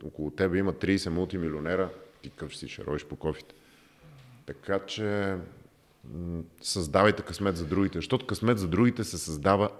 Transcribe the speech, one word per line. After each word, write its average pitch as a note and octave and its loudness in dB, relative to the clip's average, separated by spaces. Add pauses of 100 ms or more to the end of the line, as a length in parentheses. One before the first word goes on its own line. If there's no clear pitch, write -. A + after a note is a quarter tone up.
около D2+ -6
тебе F#2 2
има F#2+ 2
тридесет F#2 0
мултимилионера, F2 0 (320)
ти C2+ -14
къв - -12
ще - -14
си, C#2 -10
ще - -12
ровиш D2 -4
по - -10
кофите. - -6 (880)
Така G2 -2
че, G2+ -2 (800)
м, E2+ -4 (200)
създавайте F#2+ 2
късмет F#2+ -2
за E2+ -4
другите, F#2 2
защото B2 -2
късмет A2 2
за F#2+ 0
другите A2+ 4
се F#2+ -6
създава F#2+ 2 (100)